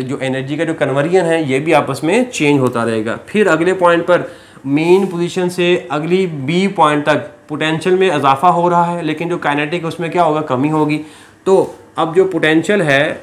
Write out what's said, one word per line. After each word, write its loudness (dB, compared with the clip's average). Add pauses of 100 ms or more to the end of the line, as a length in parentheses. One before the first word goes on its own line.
जो -6
एनर्जी -4
का -2
जो -2
conversion 0
है 0
ये 0
भी 0
आपस 0
में 2
change 2
होता 0
रहेगा। -4 (100)
फिर 2
अगले 2
point 2
पर 0 (380)
main 4
position -4
से 0
अगली 0
B -2
point 0
तक 0 (180)
potential -2
में 2
इजाफा 2
हो 2
रहा 2
है, -6
लेकिन -4
जो -4
kinetic -4
उसमें -6
क्या 0
होगा? 0
कमी -2
होगी। 0 (460)
तो 2 (240)
अब -2
जो 4
potential 2
है, 0